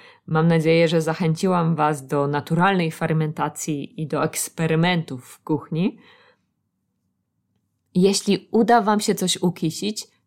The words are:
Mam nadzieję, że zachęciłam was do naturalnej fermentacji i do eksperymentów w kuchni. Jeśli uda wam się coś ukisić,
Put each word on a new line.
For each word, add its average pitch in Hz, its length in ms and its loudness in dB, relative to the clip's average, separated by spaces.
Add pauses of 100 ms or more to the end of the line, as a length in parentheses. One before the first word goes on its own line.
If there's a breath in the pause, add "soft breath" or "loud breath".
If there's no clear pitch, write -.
(260 loud breath)
Mam 160 220 2
nadzieję, 165 400 4
że 165 140 2
zachęciłam 165 720 0
was 151 320 0
do 143 200 0
naturalnej 165 640 0
fermentacji 156 1120 -4
i 160 60 -6
do 147 180 -2
eksperymentów 160 1000 -2
w - 180 -20
kuchni. 165 560 -4 (2000 soft breath)
Jeśli 196 560 2
uda 226 300 4
wam 208 200 0
się 208 140 0
coś 185 220 -2
ukisić, 180 680 -4 (200)